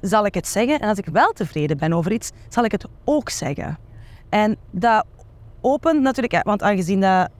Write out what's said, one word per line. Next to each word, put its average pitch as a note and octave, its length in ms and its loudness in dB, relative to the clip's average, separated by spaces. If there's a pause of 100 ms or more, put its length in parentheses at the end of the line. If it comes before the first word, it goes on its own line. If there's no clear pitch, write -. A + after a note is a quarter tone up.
zal G#3 240 2
ik G3 80 -2
het - 140 -4
zeggen. B3 320 0
En G#3 100 -2
als G#3 80 0
ik G3+ 80 -8
wel A#3 260 2
tevreden D3+ 460 -2
ben D#3 160 0
over E3+ 180 0
iets, - 200 -4 (180)
zal A#3+ 140 0
ik A3 80 2
het - 140 -4 (180)
ook C#4+ 260 0
zeggen. - 480 -6 (520)
En G#3+ 260 2 (160)
dat G#3+ 340 2 (560)
opent D4+ 400 2
natuurlijk, B3+ 320 0
ja, E3+ 100 2
want G#3 180 0
aangezien F#3+ 400 2
dat F#3+ 280 4 (100)